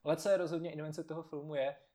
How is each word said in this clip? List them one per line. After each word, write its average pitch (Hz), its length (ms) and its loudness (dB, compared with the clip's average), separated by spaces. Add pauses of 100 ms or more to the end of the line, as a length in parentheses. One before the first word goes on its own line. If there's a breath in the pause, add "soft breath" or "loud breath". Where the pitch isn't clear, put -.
Ale 151 120 2
co 160 120 -2
je 196 80 6
rozhodně 170 360 2
invence 156 320 -6
toho 160 180 -6
filmu 151 320 -6
je, 139 220 2 (180 soft breath)